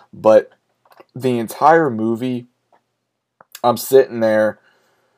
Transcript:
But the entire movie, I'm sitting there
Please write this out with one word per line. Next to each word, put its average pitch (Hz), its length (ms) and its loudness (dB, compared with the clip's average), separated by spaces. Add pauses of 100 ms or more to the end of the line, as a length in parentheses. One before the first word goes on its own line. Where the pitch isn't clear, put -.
(120)
But 107 380 2 (640)
the 123 240 -4
entire 147 500 0
movie, 117 600 -6 (1120)
I'm 120 140 0
sitting 123 440 0
there 107 400 -2 (580)